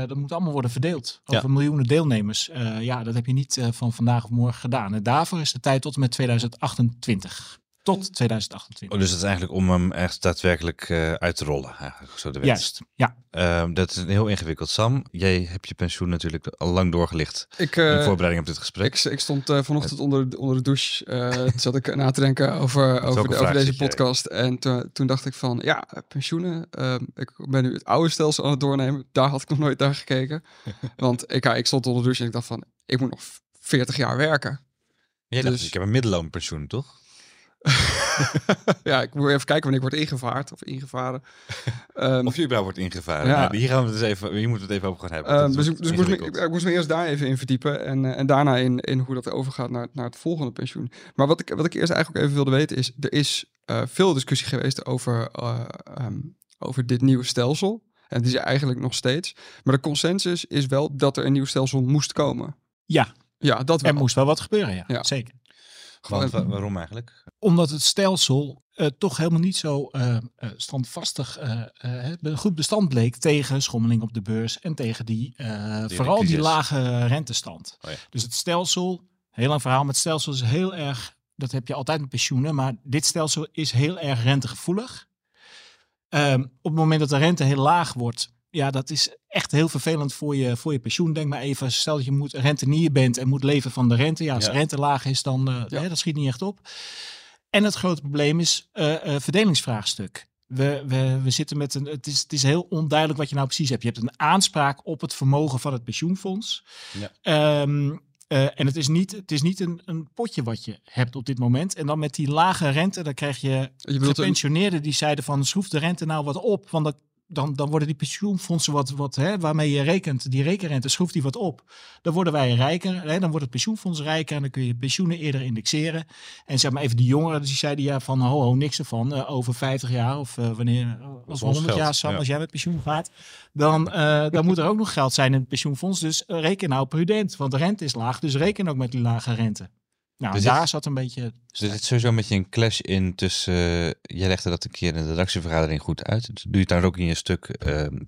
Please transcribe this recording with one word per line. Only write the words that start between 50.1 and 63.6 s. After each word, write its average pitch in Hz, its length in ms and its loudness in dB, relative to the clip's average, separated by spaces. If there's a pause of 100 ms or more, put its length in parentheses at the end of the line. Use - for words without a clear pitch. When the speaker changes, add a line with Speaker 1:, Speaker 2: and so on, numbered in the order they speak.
Speaker 3:
volgende 160 360 -4
pensioen. - 400 -8 (240)
Maar 139 120 6
wat 156 120 6
ik, - 160 -10
wat 151 100 2
ik - 80 -2
eerst 170 180 2
eigenlijk - 260 0
ook 147 140 2
even 143 120 2
wilde 135 140 4
weten - 200 2
is... 127 220 -2
Er 143 140 -2
is, - 320 0 (200)
eh, 113 220 -2
veel 185 260 4
discussie 135 340 -2
geweest - 380 -2
over, 120 460 -2
eh, 117 340 -6 (300)
ehm, 110 220 -6 (420)
over 127 260 -4
dit 123 160 0
nieuwe 131 220 6
stelsel. 156 600 0 (240)
En 120 140 -2
die 120 60 2
is 127 100 2
er - 60 -2
eigenlijk 131 360 0
nog 127 140 -4
steeds. 135 420 -2 (280)
Maar 131 120 4
de 131 60 4
consensus 170 640 0
is 143 200 0
wel 139 320 0
dat 139 200 2
er 135 80 -2
een 135 80 4
nieuw 135 120 2
stelsel 135 360 0
moest 139 320 2
komen. 139 420 -2 (300)
Speaker 1:
Ja. 147 220 4 (300)
Speaker 3:
Ja, 131 260 2